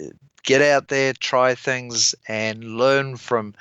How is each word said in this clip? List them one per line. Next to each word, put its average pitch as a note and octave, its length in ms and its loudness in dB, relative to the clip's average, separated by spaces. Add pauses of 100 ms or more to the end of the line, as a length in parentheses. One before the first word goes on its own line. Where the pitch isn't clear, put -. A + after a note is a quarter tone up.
(440)
get C3 180 4
out C#3+ 260 2
there, C3+ 240 0
try B2+ 420 2
things, B2 600 -4 (140)
and A2 480 -6
learn C3+ 400 2
from G#2+ 440 -4